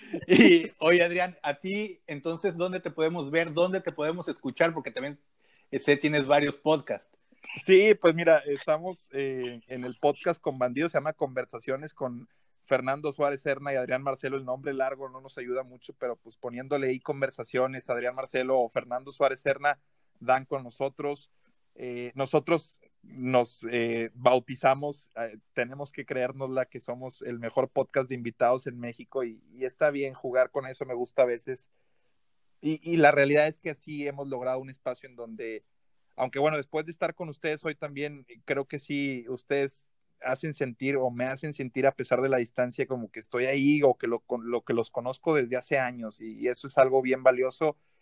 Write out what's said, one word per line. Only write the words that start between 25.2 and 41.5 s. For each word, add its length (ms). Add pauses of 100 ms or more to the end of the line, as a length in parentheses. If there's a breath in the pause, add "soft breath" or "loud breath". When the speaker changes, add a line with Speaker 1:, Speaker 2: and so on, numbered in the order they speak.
Speaker 2:
tenemos 380
que 140
creérnosla 600
que 140
somos 440
el 140
mejor 300
podcast 400
de 80
invitados 500
en 140
México 460
y, 160 (100)
y 140
está 240
bien 240
jugar 380
con 140
eso, 200
me 80
gusta 300
a 20
veces. 440 (920)
Y, 180 (100)
y 80
la 140
realidad 360
es 120
que 120
así 360
hemos 220
logrado 300
un 100
espacio 400
en 80
donde, 480 (500)
aunque 240
bueno, 180
después 280
de 80
estar 200
con 140
ustedes 380
hoy 100
también, 500 (200)
creo 200
que 140
sí, 480
ustedes 580 (360)
hacen 320
sentir 420
o 160
me 140
hacen 280